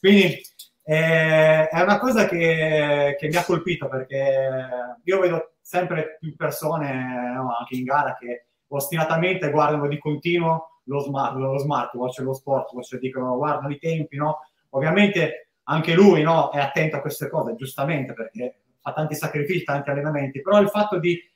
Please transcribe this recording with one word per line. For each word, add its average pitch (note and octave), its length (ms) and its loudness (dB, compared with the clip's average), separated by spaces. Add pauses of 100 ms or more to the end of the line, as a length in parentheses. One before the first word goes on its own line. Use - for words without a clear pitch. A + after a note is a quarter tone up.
Quindi F#3+ 400 6 (500)
eh, D#3 760 4
è E3+ 140 2
una G3+ 160 4
cosa A3+ 280 2
che, D#3 920 2
che D3+ 80 -4
mi D#3 80 0
ha F3 80 2
colpito, E3 440 -2
perché C3+ 680 -2 (460)
io F#3+ 160 2
vedo E3 400 0
sempre F3 580 -4
più D#3+ 160 -12
persone, C3 1000 -4
no, C3 240 -4
anche A#2+ 160 -10
in B2+ 100 -6
gara, C#3 340 0
che A#2+ 280 -10 (220)
ostinatamente E3 840 0
guardano D3 360 2
di D3 120 -4
continuo E3 840 -2
lo C#3 160 -4
smart-, C3+ 360 -4
lo C3+ 220 -2
smartwatch, B2+ 640 -4
lo C3 120 -4
sportwatch, C3 600 -6
e B2 60 -8
dicono: B2+ 360 -4
"Guardano C#3+ 340 -2
i C#3+ 80 -6
tempi", D#3+ 380 -4
no? D3+ 220 -2 (320)
Ovviamente E3+ 800 2 (140)
anche D#3+ 280 0
lui, F3 300 8
no, D#3 300 2
è C#3+ 60 -2
attento D3+ 380 -2
a C#3+ 60 -4
queste C#3+ 260 -8
cose, A2+ 260 -4
giustamente, C#3 600 -6
perché A#2 460 -10 (200)
fa - 140 -10
tanti D3+ 200 -4
sacrifici, D3+ 500 -4
tanti C#3+ 260 -4
allenamenti, C#3+ 500 -4
però G3+ 180 4
il G3+ 120 4
fatto G#3 280 0
di E3+ 220 0 (160)